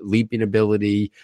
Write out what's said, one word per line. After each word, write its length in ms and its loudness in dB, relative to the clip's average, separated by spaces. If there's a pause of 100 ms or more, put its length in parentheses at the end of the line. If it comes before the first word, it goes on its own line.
leaping 420 -2
ability. 680 0 (100)